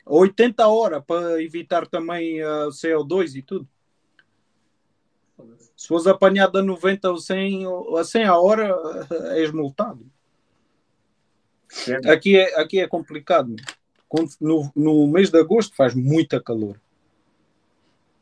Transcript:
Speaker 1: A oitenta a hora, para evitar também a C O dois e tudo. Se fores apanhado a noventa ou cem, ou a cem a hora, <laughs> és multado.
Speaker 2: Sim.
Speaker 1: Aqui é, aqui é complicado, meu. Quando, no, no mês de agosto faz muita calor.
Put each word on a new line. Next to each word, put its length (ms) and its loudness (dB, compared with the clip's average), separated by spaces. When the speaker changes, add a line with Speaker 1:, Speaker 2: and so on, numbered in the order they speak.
Speaker 1:
A 80 0
oitenta 500 4
a 40 6
hora, 320 0
para 420 -4
evitar 440 -6
também 560 -8
a 280 -4
C 240 -4
O 100 0
dois 300 -4
e 80 -14
tudo. 260 -12
Se 120 -18
fores 180 -2
apanhado 520 4
a 40 0
noventa 480 -2
ou 80 -4
cem, 480 -6
ou 300 -6
a 80 -2
cem 200 -2
a 120 4
hora, 380 2
<laughs> 340 -8
és 140 0
multado. 540 -8
Speaker 2:
Sim. 260 -8
Speaker 1:
Aqui 280 4
é, 240 2
aqui 200 -2
é 60 -2
complicado, 640 -2
meu. 80 -10
Quando, 220 -2
no, 360 0
no 320 4
mês 220 2
de 80 4
agosto 360 2
faz 200 2
muita 460 0
calor. 400 -8